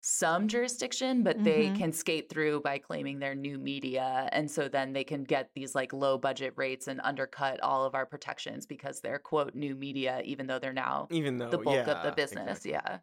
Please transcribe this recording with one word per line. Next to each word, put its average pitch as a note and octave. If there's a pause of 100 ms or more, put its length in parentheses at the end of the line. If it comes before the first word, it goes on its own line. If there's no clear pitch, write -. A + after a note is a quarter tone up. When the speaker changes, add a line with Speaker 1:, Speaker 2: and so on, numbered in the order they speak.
Speaker 1:
some F3
jurisdiction, B3
but G#3
they -
Speaker 2:
Mm-hmm. G3
Speaker 1:
can E3
skate D#3
through D3+
by C#3+
claiming C#3
they're C#3
new C#3
media. C3
And D3
so D3
then C3+
they C3+
can C#3
get C3+
these, C3+
like, C3
low C3+
budget C3
rates C3
and C3+
undercut C3+
all C3+
of C3+
our C3
protections -
because -
they're, C3+
quote, D3
"new C#3
media," C3+
even C3+
though C3
they're C3
now C3
Speaker 3:
Even C#3+
though, A#2+
Speaker 1:
the E3+
bulk C3+
of A#2
Speaker 3:
yeah, -
Speaker 1:
the D3
business. -
Speaker 3:
exactly. -
Speaker 1:
Yeah. -